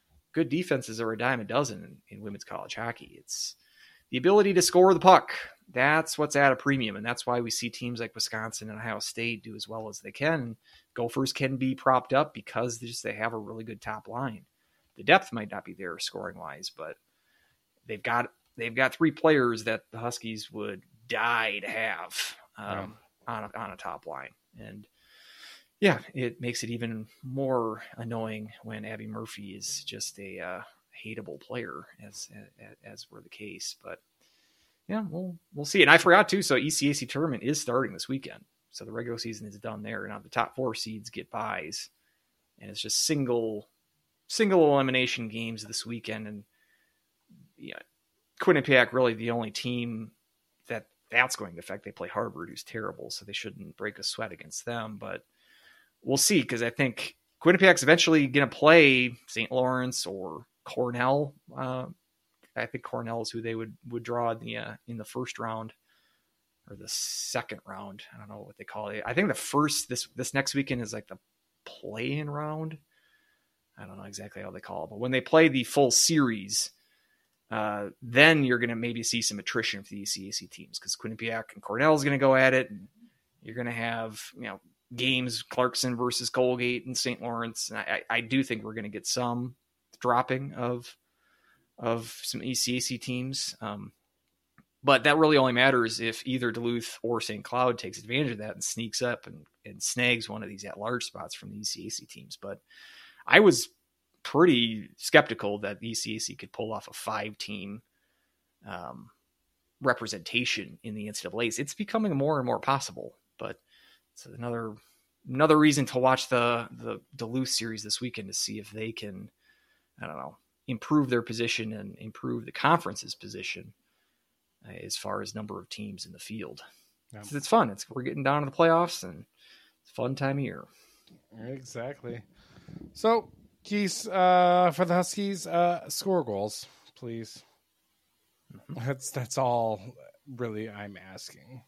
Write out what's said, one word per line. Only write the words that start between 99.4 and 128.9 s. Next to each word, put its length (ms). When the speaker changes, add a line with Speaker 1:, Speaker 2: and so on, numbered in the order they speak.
Speaker 1:
and 180
snags 460
one 160
of 40
these 160
at-large 400
spots 300
from 160
the 80
E 60
C 220
A 40
C 160
teams. 300
But 240
I 140
was 300
pretty 760
skeptical 640
that 200
the 100
E 40
C 220
A 40
C 160
could 160
pull 200
off 160
a 40
five-team, 920
um, 440
representation 1000
in 100
the 140
N 60
C 100
double 180
A's. 160
It's 160
becoming 420
more 220
and 80
more 140
possible, 560
but 240
it's 120
another, 500
another 300
reason 280
to 120
watch 300
the, 420
the 300
Duluth 320
series 340
this 180
weekend 280
to 60
see 240
if 120
they 220
can, 380
I 60
don't 100
know, 200
improve 440
their 120
position 500
and 260
improve 460
the 80
conference's 640
position, 580
uh, 60
as 240
far 260
as 120
number 240
of 100
teams 380
in 60
the 60
field. 440
Speaker 2:
Yeah. 80
Speaker 1:
'Cause 140
it's 140
fun. 220
It's, 180
we're 140
getting 200
down 220
to 60
the 60
playoffs, 460